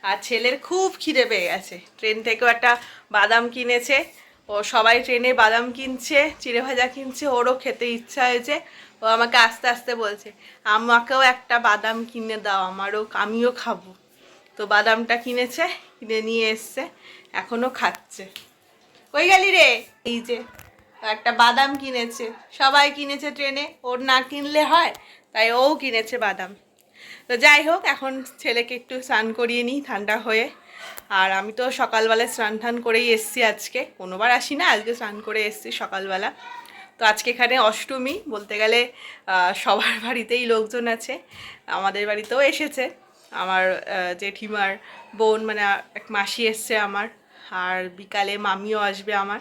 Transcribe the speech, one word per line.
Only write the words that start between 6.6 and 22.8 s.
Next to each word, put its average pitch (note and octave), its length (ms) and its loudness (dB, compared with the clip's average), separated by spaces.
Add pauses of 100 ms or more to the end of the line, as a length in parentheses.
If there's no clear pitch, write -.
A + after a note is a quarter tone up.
ভাজা B3+ 260 0
কিনছে, C4 400 -8
ওরও B3 260 2
খেতে B3 360 -4
ইচ্ছা A#3 340 -4
হয়েছে। B3 380 0 (400)
ও A3 40 -6
আমাকে A#3 320 2
আস্তে A#3 300 4
আস্তে A#3+ 280 -2
বলছে, G#3 360 -6 (320)
"আমাকেও A#3 580 4
একটা B3+ 380 4
বাদাম A3+ 540 0
কিনে A3 240 -8
দাও, G3 260 -2
আমারও, G3 500 -6
আমিও A3+ 380 0
খাবো।" F#3+ 420 -8 (640)
তো G#3 100 -6
বাদামটা A3+ 500 4
কিনেছে, B3 500 -2
কিনে A3 540 -6
নিয়ে A3+ 280 -2
এসছে, A#3+ 380 -6 (460)
এখনও A#3 360 -4
খাচ্ছে। - 580 -6 (840)
কই E4 160 2
গেলি F#4+ 220 6
রে? C4+ 320 6 (220)
এই A#3+ 160 -4
যে A#3 220 -8 (580)
একটা A3 300 0
বাদাম A#3+ 440 4
কিনেছে, A#3+ 560 -6 (200)
সবাই C#4+ 400 4